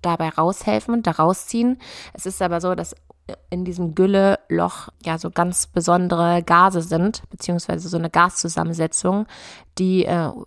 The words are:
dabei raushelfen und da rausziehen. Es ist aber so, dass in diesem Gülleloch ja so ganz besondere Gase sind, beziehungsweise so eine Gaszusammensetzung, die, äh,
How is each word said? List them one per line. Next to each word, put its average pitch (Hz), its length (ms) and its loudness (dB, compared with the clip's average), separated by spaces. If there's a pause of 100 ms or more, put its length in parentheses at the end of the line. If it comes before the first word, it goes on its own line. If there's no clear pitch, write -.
dabei 165 280 -2
raushelfen 208 640 0
und 233 120 -2
da 170 60 2
rausziehen. 233 680 0 (340)
Es - 140 -14
ist 190 160 -6
aber 170 180 0
so, 180 140 0
dass 170 220 -8 (520)
in 180 160 -4
diesem 175 300 -4
Gülleloch 190 920 2 (160)
ja 165 120 -4
so 170 140 -8
ganz 175 380 -2
besondere 175 760 2
Gase 175 400 4
sind, 175 480 0
beziehungsweise 175 580 -6
so 175 80 -4
eine 165 140 -2
Gaszusammensetzung, 170 1160 0 (520)
die, 185 260 2
äh, 165 280 0 (140)